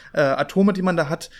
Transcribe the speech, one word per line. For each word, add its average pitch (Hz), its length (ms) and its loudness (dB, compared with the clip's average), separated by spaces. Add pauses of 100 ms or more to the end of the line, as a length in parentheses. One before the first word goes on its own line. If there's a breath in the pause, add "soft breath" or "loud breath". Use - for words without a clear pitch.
(120 loud breath)
äh, 151 80 0
Atome, 143 520 2
die 180 100 -4
man 185 140 0
da 156 120 -2
hat, 170 320 -8